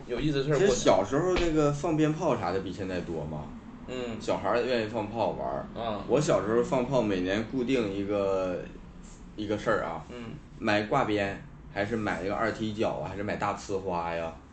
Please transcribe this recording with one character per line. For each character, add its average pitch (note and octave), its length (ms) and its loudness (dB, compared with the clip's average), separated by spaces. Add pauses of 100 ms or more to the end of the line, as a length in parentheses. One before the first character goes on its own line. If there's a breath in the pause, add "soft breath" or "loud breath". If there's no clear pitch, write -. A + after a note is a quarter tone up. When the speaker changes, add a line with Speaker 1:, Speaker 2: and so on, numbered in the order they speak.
Speaker 1:
有 A#2+ 120 -2
意 D3 140 2
思 C#3 60 2
的 C3 60 2
事 D3+ 100 2
儿 C3+ 40 4
过？ G3 80 6
Speaker 2:
其 G#3 60 6
实 A3 60 2
小 G2 260 6
时 B2 140 0
候 F3+ 160 2
那 E3+ 180 4
个 D3+ 180 6
放 D3+ 280 0
鞭 D3+ 160 4
炮 D#3+ 240 2
啥 F2 120 0
的 F#2+ 100 0
比 F#2 120 -6
现 F#2 160 -6
在 F#2 140 -2
多 D#2+ 240 -4
嘛。 D2+ 160 -6 (440)
Speaker 1:
嗯。 B2+ 80 -8 (240)
Speaker 2:
小 F#2+ 200 -2
孩 F#2+ 100 -2
儿 A#2 140 2
愿 A#2+ 200 2
意 A2 40 0
放 G#2+ 240 -4
炮 G2+ 280 0
玩 C2+ 80 -4
儿。 B1+ 200 -4 (120)
Speaker 1:
啊。 A2 300 -4
Speaker 2:
我 A#2+ 100 4
小 C3+ 280 2
时 G#2+ 100 0
候 B2 60 6
放 B2 240 2
炮， B2+ 160 2
每 G2 180 2
年 G2 320 0
固 C3 100 -2
定 A#2 300 2
一 G2 140 -2
个， G2 520 0 (760)
一 G#2 100 -4
个 G#2 120 0
事 A#2 120 0
儿 F2+ 140 2
啊。 D#2+ 240 -4
Speaker 1:
嗯。 B2 80 -12 (420)
Speaker 2:
买 G#2+ 260 2
挂 C3 200 2
鞭， G2+ 340 0 (360)
还 G2+ 100 0
是 A2 100 0
买 F#2+ 280 -2
那 F#2+ 60 -2
个 G2+ 60 0
二 G#2+ 160 0
踢 G#2+ 220 -2
脚 G#2 320 0
啊， F2 60 -6
还 F#2+ 40 -8
是 G2 80 -4
买 G2+ 140 -2
大 G2+ 180 0
呲 G2 240 -4
花 F2 360 -2
呀？ E2 180 -2 (200)